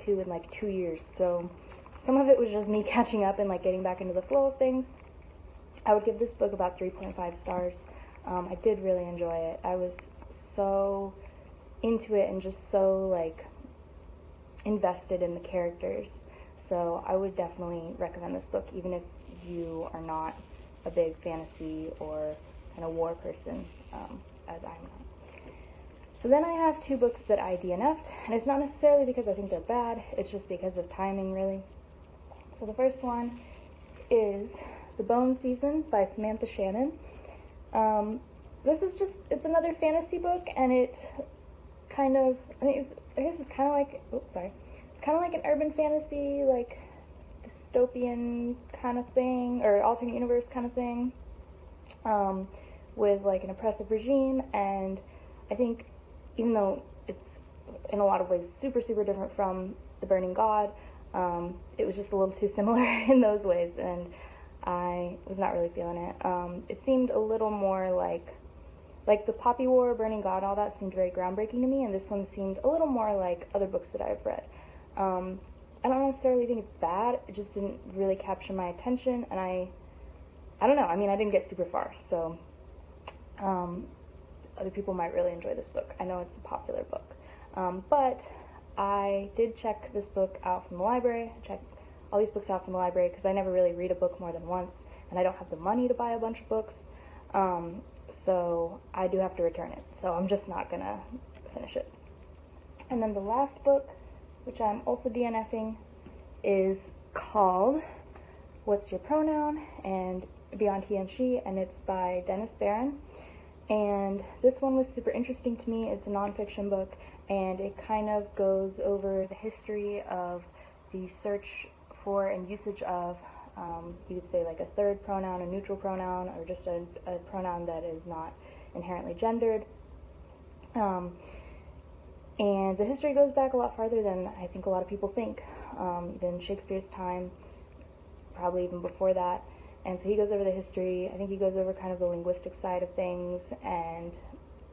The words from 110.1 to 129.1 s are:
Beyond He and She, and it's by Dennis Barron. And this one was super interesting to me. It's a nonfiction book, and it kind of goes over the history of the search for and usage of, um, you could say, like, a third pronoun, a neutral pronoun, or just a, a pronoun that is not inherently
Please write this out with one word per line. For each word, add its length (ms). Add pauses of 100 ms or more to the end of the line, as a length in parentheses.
Beyond 260
He 140
and 120
She, 360
and 120
it's 280
by 420
Dennis 320
Barron. 400 (680)
And 540 (180)
this 200
one 140
was 200
super 160
interesting 440
to 140
me. 200
It's 180
a 20
nonfiction 640
book, 200 (380)
and 300
it 180
kind 320
of 260
goes 480
over 440
the 80
history 760
of 340 (480)
the 160 (140)
search 460 (360)
for 260
and 200
usage 320
of, 380 (380)
um, 380 (120)
you 140
could 100
say, 120
like, 160
a 60 (100)
third 300
pronoun, 380
a 20
neutral 320
pronoun, 520
or 160
just 200
a, 160 (240)
a 140 (100)
pronoun 380
that 160
is 240
not 260 (400)
inherently 400